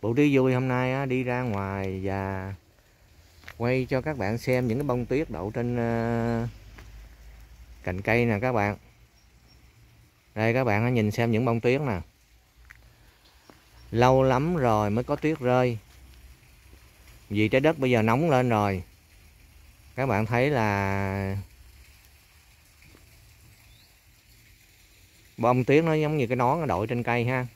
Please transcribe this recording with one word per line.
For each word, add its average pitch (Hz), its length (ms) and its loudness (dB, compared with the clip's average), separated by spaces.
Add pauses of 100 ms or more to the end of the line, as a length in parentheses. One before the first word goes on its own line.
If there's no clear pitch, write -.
Bộ 110 120 -2
Trí 147 220 4
vui 131 180 4
hôm 131 140 -2
nay 127 240 0
á, 135 140 -4
đi 127 160 -2
ra 123 200 -4
ngoài 98 600 -4
và 98 500 -4 (1040)
quay 127 320 -2
cho 131 100 0
các 143 180 -6
bạn 107 200 -2
xem 127 300 -2
những 113 100 -2
cái 147 80 -4
bông 123 200 -4
tuyết 147 240 -4
đậu 95 200 -6
trên, 120 260 -4
ờ, 117 720 -2 (1400)
cành 92 180 -6
cây 117 240 2
nè 110 140 0
các 123 120 -2
bạn. 104 240 0 (1600)
Đây 113 200 0
các 131 100 0
bạn 107 180 2
hãy 123 100 0
nhìn 110 180 2
xem 117 200 0
những 113 140 0
bông 117 160 0
tuyết 127 200 2
nè. 117 200 -4 (1900)
Lâu 127 320 6
lắm 135 340 2
rồi 107 340 2
mới 117 140 -2
có 147 120 -4
tuyết 156 220 -2
rơi. 123 400 2 (1500)
Vì 104 200 2
trái 131 120 4
đất 156 180 2
bây 131 120 0
giờ 117 120 4
nóng 127 280 2
lên 127 180 4
rồi. 104 340 0 (1120)
Các 131 100 -2
bạn 110 200 0
thấy 120 240 2
là 98 840 -2 (4000)
bông 123 280 4
tuyết 147 200 4
nó 160 100 0
giống 156 220 0
như 131 100 0
cái 123 100 -2
nón 127 240 2
nó 156 60 -4
đội 98 200 -2
trên 120 160 -4
cây 120 220 0
ha. 127 320 -2